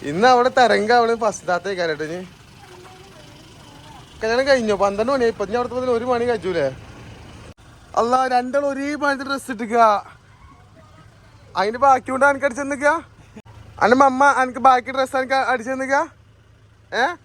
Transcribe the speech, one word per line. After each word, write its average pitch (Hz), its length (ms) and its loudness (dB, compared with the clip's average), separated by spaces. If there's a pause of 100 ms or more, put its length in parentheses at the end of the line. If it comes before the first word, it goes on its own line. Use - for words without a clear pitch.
ഇന്ന് 175 200 2
അവിടെ 254 300 4
തരംഗ 214 340 2
അവള് 233 240 2
ഫസ്റ്റ് 220 320 -4
ദാത്തേക്കാരട്ടോ 175 560 -4
ഇനി. 160 160 -8 (2000)
കല്യാണം 233 280 0
കഴിഞ്ഞോ? 233 280 2
പന്ത്രണ്ട് 202 380 0
മണിയായി. 240 180 0
ഇപ്പൊ 208 140 -6
ഇനി 196 100 -8
അവിടുത്തെ 240 200 -4
മുതൽ 254 140 -4
ഒരു 233 160 0
മണി 240 240 -2
കഴിച്ചൂലേ? 180 380 -2 (1300)
അല്ലാ, 240 300 2
രണ്ടാൾ 254 440 -2
ഒരേ 277 240 -6
മാതിരി 277 340 -4
ഡ്രസ്സ് 269 220 -8
ഇട്ടിക്ക. 226 260 -4 (1800)
അതിന്റെ 214 220 -2
ബാക്കി 262 320 2
കൊണ്ട് 262 140 2
അനക്ക് 277 200 2
അടിച്ചു 277 180 -4
തന്നിക്ക? 277 240 -2 (960)
അന്റെ 226 200 4
മമ്മ 269 200 4 (180)
അനക്ക് 254 180 -4
ബാക്കി 247 320 2
ഡ്രസ്സ് 262 280 -4
അനക്ക് 262 200 0 (120)
അടിച്ചു 247 200 -4
തന്നിക്ക? 262 240 -2 (1040)
ഏ? 254 40 2 (200)